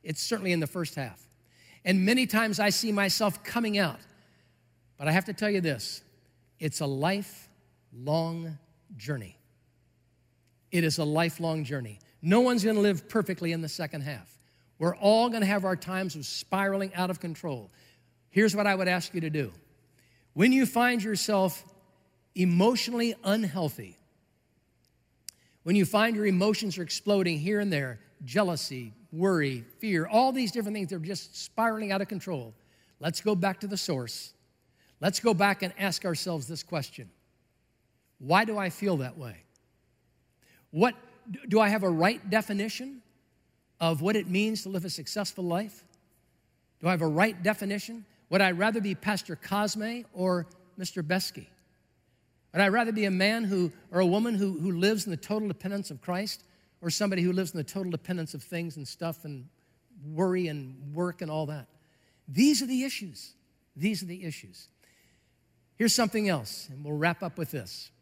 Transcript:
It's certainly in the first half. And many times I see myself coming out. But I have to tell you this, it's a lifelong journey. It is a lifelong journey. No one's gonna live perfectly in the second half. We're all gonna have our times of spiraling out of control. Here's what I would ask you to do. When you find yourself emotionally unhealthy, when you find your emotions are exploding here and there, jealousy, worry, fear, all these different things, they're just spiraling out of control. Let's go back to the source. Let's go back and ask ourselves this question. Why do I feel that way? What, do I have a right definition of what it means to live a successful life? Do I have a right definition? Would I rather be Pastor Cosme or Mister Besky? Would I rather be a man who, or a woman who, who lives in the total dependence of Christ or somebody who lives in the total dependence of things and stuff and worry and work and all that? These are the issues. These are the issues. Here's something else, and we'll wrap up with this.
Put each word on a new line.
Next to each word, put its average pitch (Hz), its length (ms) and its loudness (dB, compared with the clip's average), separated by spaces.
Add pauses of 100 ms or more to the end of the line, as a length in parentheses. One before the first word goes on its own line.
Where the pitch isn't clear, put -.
It's 156 200 -6
certainly 190 300 -2
in 165 80 2
the 151 60 -2
first 170 280 -8
half. 120 340 -10 (560)
And 185 200 4
many 240 220 4
times 214 320 2
I 208 120 4
see 214 220 0
myself 202 520 0
coming 220 320 0
out. 175 240 0 (960)
But 143 120 -2
I 160 40 2
have 185 140 2
to 208 60 -8
tell 208 180 -2
you 196 100 2
this, 143 420 -4 (560)
it's 156 220 -6
a 151 60 -2
lifelong 165 1700 -4 (380)
journey. 113 400 -8 (1300)
It 170 140 2
is 156 140 0
a 156 60 0
lifelong 160 600 0
journey. 120 340 -8 (240)
No 190 180 6
one's 247 240 4
gonna 220 160 4
live 202 280 2
perfectly 180 440 0
in 165 80 -2
the 160 80 -6
second 151 340 -6
half. 131 360 -12 (400)
We're 170 180 0
all 226 320 6
gonna 220 180 2
have 196 180 2
our 185 120 2
times 185 400 -6
of 143 80 -10
spiraling 196 680 -2
out 180 160 0
of 180 100 -4
control. 151 500 -8 (600)
Here's 202 260 4
what 208 100 2
I 196 80 4
would 185 140 2
ask 180 260 0
you 175 60 -2
to 160 100 -2
do. 139 220 -2 (800)
When 220 200 6
you 262 120 8
find 240 380 4
yourself 196 600 0 (720)
emotionally 226 800 4 (100)
unhealthy, 170 760 -2 (1700)
when 190 120 4
you 196 80 8
find 214 320 4
your 208 100 0
emotions 196 520 2
are 175 40 -6
exploding 175 560 0
here 202 220 0
and 202 120 0
there, 131 280 -4 (240)
jealousy, 131 680 -2 (180)
worry, 156 520 0 (140)
fear, 175 280 0
all 247 260 4
these 247 180 0
different 214 260 -4
things, 190 140 -4
they're 185 80 -6
just 170 380 -8
spiraling 220 560 -2
out 196 80 0
of 196 80 -2
control. 143 460 -8 (460)
Let's 165 200 -4
go 214 140 2
back 185 260 0
to 208 60 -8
the 196 100 -6
source. - 560 -6 (680)
Let's 185 200 0
go 226 140 4
back 196 280 2
and 185 160 -4
ask 190 260 -2
ourselves 165 420 -4
this 143 160 -10
question. 127 480 -8 (1080)
Why 175 260 4
do 214 140 -2
I 190 120 -2
feel 190 280 0
that 127 180 -6
way? 113 280 -14 (1300)
What, 214 240 4 (540)
do 214 120 6
I 208 80 6
have 208 140 2
a 185 80 2
right 190 380 2
definition 220 760 -2 (800)
of 165 220 2
what 214 140 2
it 185 120 -2
means 208 340 0
to 190 60 -10
live 185 160 -4
a 175 60 -8
successful 185 540 -6
life? 190 400 -4 (960)
Do 165 80 0
I - 20 4
have 170 120 2
a 160 60 2
right 180 340 2
definition? 208 600 -4 (260)
Would 190 100 4
I 190 100 6
rather 208 300 2
be 196 140 -2
Pastor - 420 -4
Cosme 214 640 -2 (120)
or 180 340 0 (300)
Mister 185 260 -6
Besky? 185 440 -4 (1080)
Would 180 100 4
I 196 60 6
rather 226 240 2
be 214 120 0
a 196 60 2
man 208 340 2
who, 180 260 0 (200)
or 175 100 2
a 185 60 6
woman 220 280 2
who, 190 240 0
who 180 140 -2
lives 196 340 2
in 196 40 -6
the 165 60 -2
total 214 320 -4
dependence 202 420 -6
of 139 100 -14
Christ 190 440 -6 (360)
or 170 100 -4
somebody 190 320 0
who 180 100 2
lives 180 200 -2
in 175 60 -6
the 143 60 -4
total 190 260 -6
dependence 165 440 -6
of 143 80 -12
things 170 340 -8
and 143 120 -12
stuff 165 360 -8
and 143 220 -12 (680)
worry 180 360 0
and 139 460 -10
work 175 260 -4
and 160 100 -6
all 156 160 -2
that? 147 200 -10 (600)
These 240 360 4
are 269 40 -4
the 254 180 0
issues. 190 500 -10 (420)
These 185 260 -2
are 185 40 -10
the 185 180 -10
issues. 110 440 -12 (1080)
Here's 226 180 4
something 214 340 2
else, 139 420 -4
and 139 140 -14
we'll 147 120 -4
wrap 165 260 0
up 170 160 -8
with 160 120 -6
this. 110 400 -10 (120)